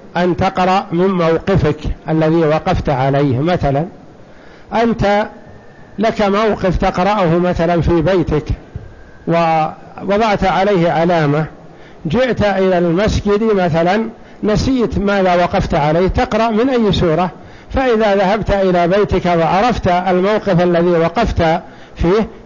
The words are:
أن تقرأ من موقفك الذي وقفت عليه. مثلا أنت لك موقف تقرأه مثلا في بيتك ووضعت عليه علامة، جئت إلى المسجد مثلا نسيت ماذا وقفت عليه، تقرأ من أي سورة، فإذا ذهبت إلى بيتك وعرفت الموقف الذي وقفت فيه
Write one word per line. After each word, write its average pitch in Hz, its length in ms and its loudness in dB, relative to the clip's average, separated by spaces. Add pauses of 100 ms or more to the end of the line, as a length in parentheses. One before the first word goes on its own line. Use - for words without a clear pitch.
(160)
أن 175 200 0
تقرأ 185 560 0
من 180 140 0
موقفك 165 720 0 (280)
الذي 160 280 0
وقفت 160 520 0
عليه. 139 520 0
مثلا 151 440 0 (880)
أنت 214 520 0 (720)
لك 220 240 0
موقف 196 540 0
تقرأه 185 600 0
مثلا 175 420 0
في 165 220 2
بيتك 156 420 0 (840)
ووضعت 170 1160 -2
عليه 180 460 2
علامة، 156 560 0 (600)
جئت 226 360 0
إلى 190 360 2
المسجد 196 640 0
مثلا 185 640 0 (380)
نسيت 214 560 0
ماذا 196 360 2
وقفت 175 400 0
عليه، 160 340 2
تقرأ 233 420 0
من 226 200 0
أي 226 220 2
سورة، 175 380 0 (400)
فإذا 220 440 2
ذهبت 196 360 0
إلى 185 380 2
بيتك 190 380 0
وعرفت 175 640 2
الموقف 185 760 0
الذي 175 280 2
وقفت 165 680 0 (360)
فيه 190 320 0 (180)